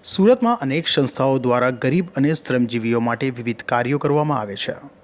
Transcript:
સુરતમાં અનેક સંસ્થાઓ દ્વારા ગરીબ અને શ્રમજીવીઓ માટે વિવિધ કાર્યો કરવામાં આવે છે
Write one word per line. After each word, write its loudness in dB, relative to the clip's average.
સુરતમાં 4
અનેક -2
સંસ્થાઓ 2
દ્વારા 2
ગરીબ 0
અને 2
શ્રમજીવીઓ 0
માટે -2
વિવિધ -6
કાર્યો 0
કરવામાં 0
આવે -8
છે -6